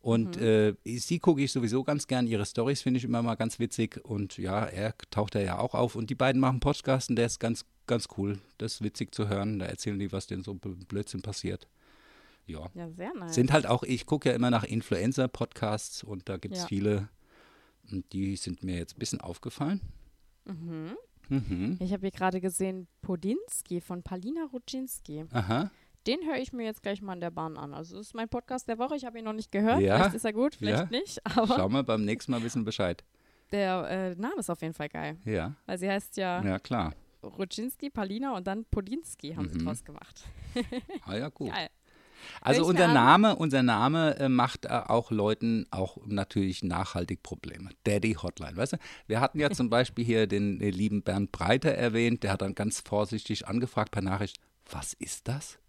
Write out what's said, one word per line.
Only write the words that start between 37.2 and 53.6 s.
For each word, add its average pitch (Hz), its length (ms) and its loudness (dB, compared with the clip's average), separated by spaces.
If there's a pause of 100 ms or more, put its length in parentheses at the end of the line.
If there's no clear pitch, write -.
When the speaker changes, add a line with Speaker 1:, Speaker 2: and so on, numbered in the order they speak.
Speaker 2:
Rudzinski, 226 640 -6
Palina 226 460 -4
und 180 100 -6
dann 202 200 -4
Podinski 202 680 -4
haben 92 140 -4
sie 82 100 -4
Speaker 1:
Mhm. 82 60 0
Speaker 2:
draus 107 200 -4
gemacht. - 380 -18 (320)
<laughs> 247 500 -6
Speaker 1:
Ah - 120 -6
ja, - 120 -4
gut. 131 220 -6
Speaker 2:
Geil. 175 200 -4 (680)
Speaker 1:
Also 160 200 6
Speaker 2:
Hör 170 60 6
ich 180 40 4
Speaker 1:
unser 180 140 8
Speaker 2:
mir 170 40 8
an. 156 60 8
Speaker 1:
Name, 165 420 10
unser 139 280 2
Name, 139 540 4
äh, 139 100 2
macht, 127 360 2
äh, - 40 -8
auch 113 420 2
Leuten 107 600 2
auch 95 360 -2
natürlich 98 560 0
nachhaltig 90 640 -2
Probleme. - 460 -12 (140)
Daddy 104 300 2
Hotline, 87 420 -8
weißt 117 180 -2
du? - 20 -6 (320)
Wir 110 120 2
hatten 135 200 2
ja 147 100 4
zum 127 200 0
Speaker 2:
<laughs> - 0 -
Speaker 1:
Beispiel 120 340 2
hier 113 240 4
den, 101 320 0
äh, 101 100 2
lieben 101 320 0
Bernd 98 300 0
Breiter 131 400 2
erwähnt, 117 500 2
der 98 100 0
hat 95 100 -2
dann 98 120 -4
ganz 107 260 -2
vorsichtig 104 680 -2
angefragt 113 420 0